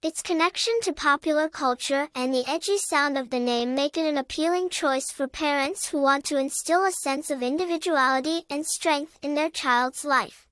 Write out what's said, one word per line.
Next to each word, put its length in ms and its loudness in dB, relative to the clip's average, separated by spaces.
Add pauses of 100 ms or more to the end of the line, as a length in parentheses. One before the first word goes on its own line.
Its 200 -4
connection 500 0 (120)
to 100 0
popular 560 2
culture 640 0
and 180 0
the 160 0
edgy 300 0
sound 400 0
of 100 -4
the 100 -2
name 360 0
make 240 0
it 80 2
an 100 0
appealing 540 0
choice 400 -2
for 180 -4
parents 640 -2
who 100 0
want 240 2
to 140 -2
instill 480 0
a 60 2
sense 380 -4
of 120 -2
individuality 1040 0
and 160 -4
strength 560 -2
in 140 -4
their 160 0
child's 520 0
life. 500 -2